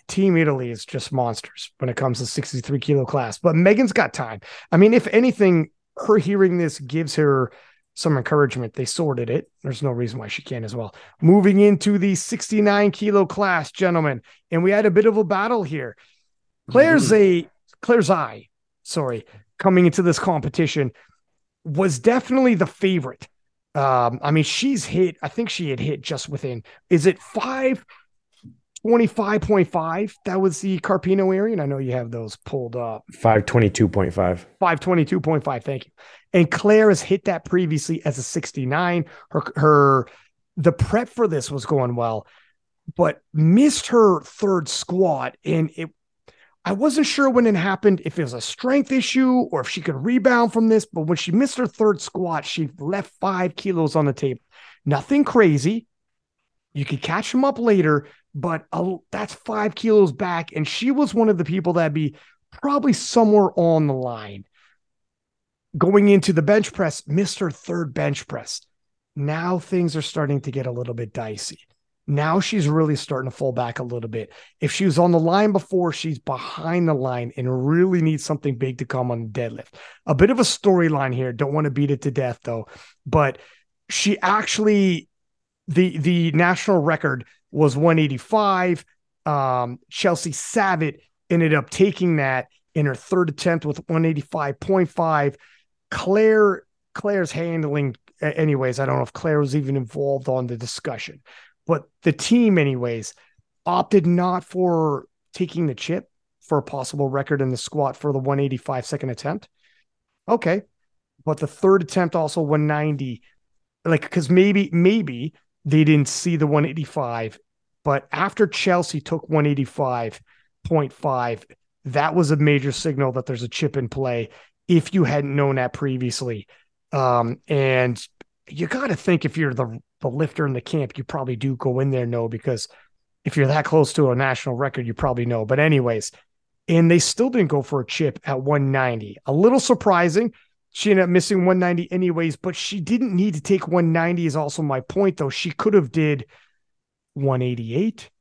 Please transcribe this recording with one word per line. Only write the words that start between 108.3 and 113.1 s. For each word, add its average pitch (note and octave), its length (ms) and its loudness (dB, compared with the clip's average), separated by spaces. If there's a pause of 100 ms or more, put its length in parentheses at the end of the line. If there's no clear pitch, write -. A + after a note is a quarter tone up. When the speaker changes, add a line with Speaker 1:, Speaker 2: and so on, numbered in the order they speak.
Speaker 1:
eighty-five C3+ 460 -6
second C#3 240 -8
attempt. D#3 380 -8 (800)
Okay. G3+ 360 0 (600)
But D#3 140 -2
the D3+ 80 -4
third F#3+ 360 4
attempt F3 340 -2
also D#3+ 240 -2
one D3+ 260 0
ninety, D3+ 540 -4 (640)